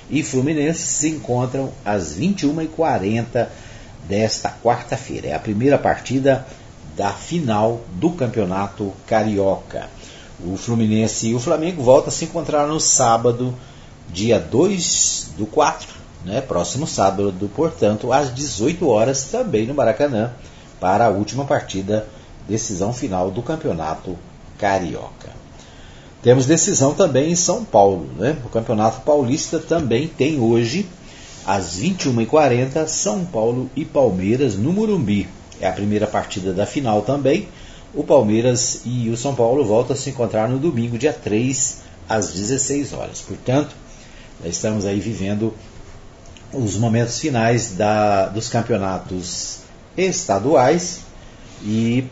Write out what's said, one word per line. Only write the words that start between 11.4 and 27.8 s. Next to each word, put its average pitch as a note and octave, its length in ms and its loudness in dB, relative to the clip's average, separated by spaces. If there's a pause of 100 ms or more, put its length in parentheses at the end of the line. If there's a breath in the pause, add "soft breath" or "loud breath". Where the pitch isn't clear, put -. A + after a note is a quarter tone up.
Flamengo D#3+ 420 -2
voltam C3 260 8
a - 40 -4
se - 120 -4
encontrar D3 420 -2
no D3+ 140 0
sábado, B2 760 2 (580 loud breath)
dia G#2 260 4
dois E3 1000 0
do G#2 100 -4
quatro, - 520 0 (260)
né? G#2 160 -4
Próximo A#2 460 -4
sábado, G2 680 0
portanto, A#2+ 560 0
às C#3 200 2
dezoito C#3+ 560 -2
horas, A#2 360 4
também D#3+ 420 -2
no C#3+ 80 -4
Maracanã, B2 580 2 (480 loud breath)
para G2+ 260 4
a G#2+ 40 4
última G#2 340 -2
partida, G#2+ 600 -2 (420 loud breath)
decisão G#2 440 -2
final F#2+ 400 -2
do A#2 100 -6
Campeonato F2 720 -4 (400)
Carioca. F2 760 -2 (920 loud breath)
Temos B2 240 8
decisão D3+ 480 4
também D3+ 380 4
em - 20 2
São G3+ 300 0
Paulo, G2 520 6